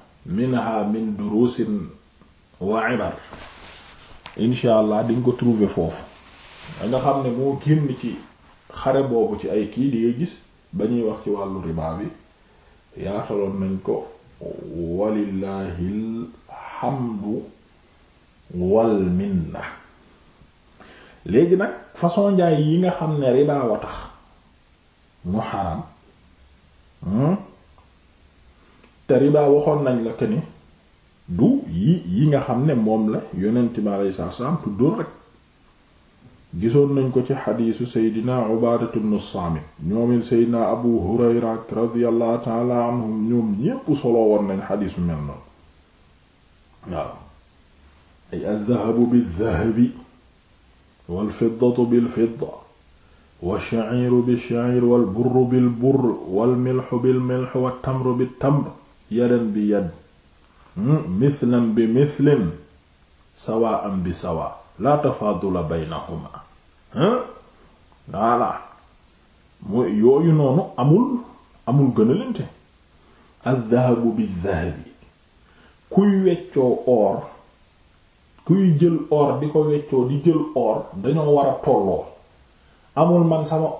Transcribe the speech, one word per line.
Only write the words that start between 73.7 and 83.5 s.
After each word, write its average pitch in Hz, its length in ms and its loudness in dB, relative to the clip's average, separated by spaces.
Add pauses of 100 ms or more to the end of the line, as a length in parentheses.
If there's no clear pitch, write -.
biz-zahabi. 90 800 -4 (1000)
Kuy 196 320 4
weccoo 165 640 2
or, 117 360 2 (1200)
kuy 180 320 4
jël 165 200 4 (120)
or 135 300 2
di 147 100 -2
ko 151 140 2
weccoo 147 440 0
di 143 160 -2
jël 160 140 4 (160)
or, 113 400 0
dañoo 147 400 0
war 139 140 4
a 131 160 0
tolloo. 127 400 2 (880)
Amul 170 300 4
man 160 200 2
sama 156 360 -2